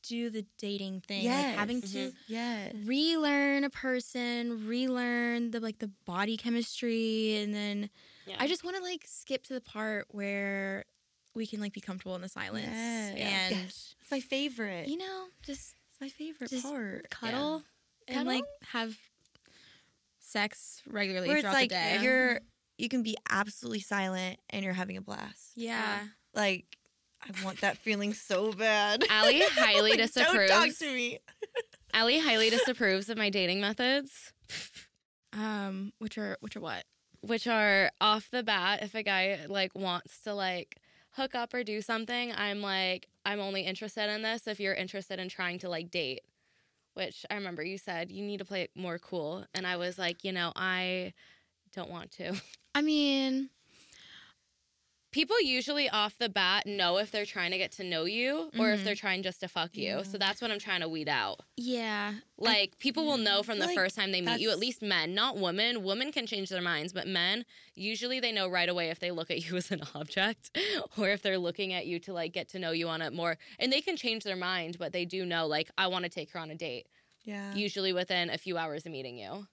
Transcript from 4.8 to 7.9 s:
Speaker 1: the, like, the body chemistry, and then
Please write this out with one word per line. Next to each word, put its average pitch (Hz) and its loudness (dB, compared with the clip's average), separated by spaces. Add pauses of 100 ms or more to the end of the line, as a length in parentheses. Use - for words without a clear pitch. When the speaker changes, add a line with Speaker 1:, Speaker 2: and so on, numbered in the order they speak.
Speaker 1:
the, 233 -2
like, 220 -4
the 214 -4 (160)
body 196 0
chemistry, 226 0
and 208 -2
then 208 -2 (360)